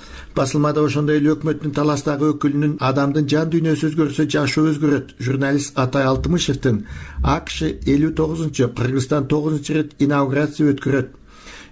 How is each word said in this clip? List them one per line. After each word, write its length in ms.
Басылмада 460
ошондой 360
эле 140
өкмөттүн 400
таластагы 600
өкүлүнүн 460
«Адамдын 500
жан 220
дүйнөсү 360
өзгөрсө, 400
жашоо 440
өзгөрөт» 480
журналист 600
Атай 240
Алтымышевдин 840
А 160
К 100
Ш 200
элүү 300
тогузунчу, 600
Кыргызстан 520
тогузунчу 460
ирет 260
инаугурация 760
өткөрөт. 420